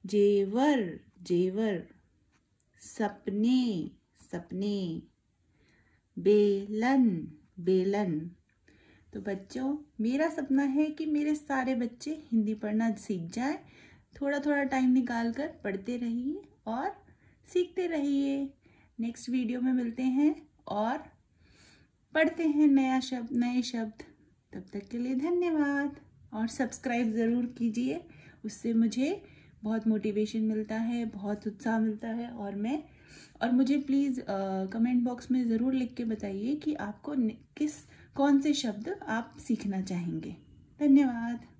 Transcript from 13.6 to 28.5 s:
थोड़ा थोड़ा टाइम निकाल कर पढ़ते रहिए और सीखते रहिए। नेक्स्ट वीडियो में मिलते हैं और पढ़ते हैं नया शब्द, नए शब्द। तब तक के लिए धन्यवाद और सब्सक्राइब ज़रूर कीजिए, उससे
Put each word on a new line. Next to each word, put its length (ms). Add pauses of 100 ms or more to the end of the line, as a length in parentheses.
थोड़ा 180
थोड़ा 240
टाइम 260
निकाल 440
कर 140
पढ़ते 500
रहिए 440 (260)
और 360 (500)
सीखते 340
रहिए। 680 (460)
नेक्स्ट 300
वीडियो 320
में 120
मिलते 300
हैं 460 (180)
और 300 (1160)
पढ़ते 340
हैं 200
नया 320
शब्द, 320
नए 300
शब्द। 420 (500)
तब 200
तक 140
के 100
लिए 180
धन्यवाद 840 (340)
और 140
सब्सक्राइब 640
ज़रूर 340
कीजिए, 600 (400)
उससे 280